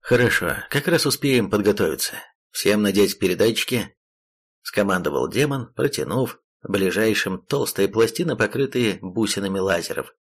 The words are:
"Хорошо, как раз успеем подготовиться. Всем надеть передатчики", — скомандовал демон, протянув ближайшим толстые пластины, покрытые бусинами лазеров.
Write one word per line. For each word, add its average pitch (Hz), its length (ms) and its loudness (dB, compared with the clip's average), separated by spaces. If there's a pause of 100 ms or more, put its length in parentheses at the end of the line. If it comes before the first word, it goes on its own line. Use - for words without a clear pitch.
"Хорошо, 113 560 2 (140)
как 143 180 -2
раз 165 180 2
успеем 127 440 2
подготовиться. 101 640 0 (340)
Всем 104 320 2
надеть 101 360 4
передатчики", — 101 800 0 (680)
скомандовал 82 640 0
демон, 139 460 -2
протянув 127 640 -2 (220)
ближайшим 95 840 0
толстые 101 420 0
пластины, 113 480 0
покрытые 117 640 0
бусинами 98 580 -4
лазеров. 90 560 -2 (100)